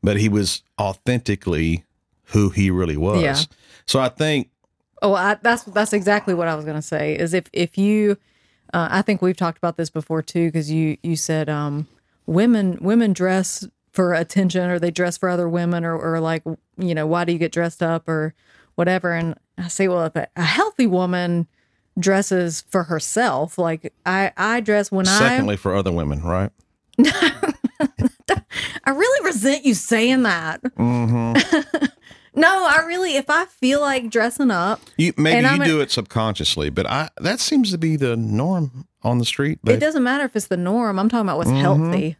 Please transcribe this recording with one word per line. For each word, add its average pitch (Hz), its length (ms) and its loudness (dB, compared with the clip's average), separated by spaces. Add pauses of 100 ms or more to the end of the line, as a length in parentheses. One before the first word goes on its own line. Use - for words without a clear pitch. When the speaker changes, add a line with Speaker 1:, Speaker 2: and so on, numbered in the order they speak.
Speaker 1:
but 101 140 2
he 107 120 2
was 101 320 0 (180)
authentically 95 1040 -2 (460)
who 104 180 4
he 95 200 2
really 90 280 0
was. 90 260 2
Speaker 2:
Yeah. 139 180 0 (460)
Speaker 1:
So - 140 0
I 127 80 0
think 151 400 -2 (520)
Speaker 2:
Oh, 202 120 4
I, 196 280 2
that's, 233 220 0
that's 208 300 -2
exactly 208 400 0
what 170 140 -2
I 160 80 -2
was 151 100 -8
gonna 151 160 -6
say, 151 360 -4
is 165 160 -2
if, 180 200 -2
if 170 240 -2
you, 208 400 2 (560)
uh, 170 180 0
I 190 100 0
think 202 200 0
we've 185 160 0
talked 165 200 -2
about 170 200 -4
this 165 120 -4
before 160 320 -4
too, 170 300 -2
'cause 156 180 -2
you, 156 320 0
you 170 140 -2
said, 156 340 -2
um, 147 380 -4 (380)
women, 196 560 2
women 214 320 2
dress 185 520 -2 (280)
for 180 200 2
attention, 180 560 0
or 180 80 0
they 170 140 0
dress 175 260 -2
for 185 120 -2
other 175 180 0
women, 170 380 -2
or, 165 120 -2
or, 165 220 -2
like, 160 240 -2 (340)
you 175 160 -2
know, 156 140 -2
"Why 170 160 0
do 175 80 -2
you 170 80 -2
get 165 140 -2
dressed 170 280 -2
up?" 165 280 -2
or 156 240 -2 (420)
whatever. 180 380 0
And 165 220 -2 (220)
I 175 120 -8
say, 190 180 0
"Well, 180 160 2
if 160 140 -4
a, - 180 -4
a 175 80 -2
healthy 277 420 0
woman 180 640 0 (500)
dresses 185 680 0
for 185 160 0
herself, 165 720 -2
like, 165 360 -4 (120)
I, 190 300 0
I 220 240 0
dress 208 320 0
when 190 160 2
I" 190 100 4
Speaker 1:
Secondly, 226 380 2
for 98 200 -2
other 95 180 0
women, 73 280 -2
right? 90 300 -2 (260)
Speaker 2:
<laughs> - 220 -16
I - 1900 -2
really 440 340 2
resent 277 400 0
you 254 80 4
saying 240 500 2
that. 165 400 -2
Speaker 1:
Mm-hmm. 120 1200 0
Speaker 2:
<laughs> - 100 -6 (420)
No, 359 320 4
I 311 160 4
really, 349 320 -2
if - 120 -4
I 330 160 2
feel 277 360 0
like 262 280 -2
dressing 233 420 0
up 185 280 0 (160)
Speaker 1:
You, 170 220 2
maybe 160 200 4
Speaker 2:
and 240 100 4
Speaker 1:
you 269 60 4
Speaker 2:
I'm - 80 2
a - 40 2
Speaker 1:
do 156 160 2
it 135 100 -2
subconsciously, 107 800 -2
but 78 160 -2
I, 151 240 -4 (100)
that 220 200 -2
seems 254 320 2
to 180 60 -2
be 160 200 0
the 127 180 0
norm 127 720 -2 (180)
on 120 140 0
the 120 80 0
street, 143 380 -4
but 110 120 4
Speaker 2:
It - 40 0
doesn't 302 240 0
matter 262 220 0
if - 100 -6
it's 208 120 -4
the 190 100 -2
norm. 196 420 -2
I'm 208 100 2
talking 233 180 0
about 151 100 0
what's 156 120 0
Speaker 1:
Mm-hmm. 135 120 2
Speaker 2:
healthy. 156 580 2